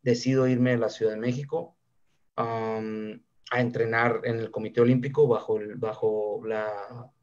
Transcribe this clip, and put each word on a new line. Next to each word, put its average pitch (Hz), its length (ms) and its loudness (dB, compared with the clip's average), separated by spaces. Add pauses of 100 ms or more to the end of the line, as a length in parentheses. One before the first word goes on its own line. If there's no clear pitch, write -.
decido 127 460 2
irme 127 240 4
a 120 60 2
la 113 100 0
Ciudad 110 240 0
de 107 80 -6
México, 143 560 -4 (640)
am, 110 840 -4 (300)
a 123 80 0
entrenar 117 640 0
en 117 160 -2
el 107 120 -6
Comité 110 280 -4
Olímpico 131 480 4
bajo 110 320 0
el, 104 160 -8
bajo 107 720 -2
la 107 680 -6 (120)